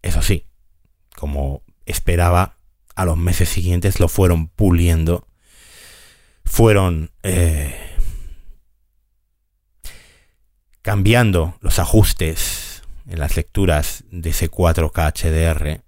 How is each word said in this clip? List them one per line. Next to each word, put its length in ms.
Eso 180
sí, 240
como 480
esperaba, 720
a 80
los 140
meses 320
siguientes 500
lo 80
fueron 400
puliendo, 800
fueron, 680
eh, 520
cambiando 760
los 200
ajustes 1040
en 120
las 160
lecturas 760
de 200
ese 180
cuatro 460
K 140
H 220
D 140
R 440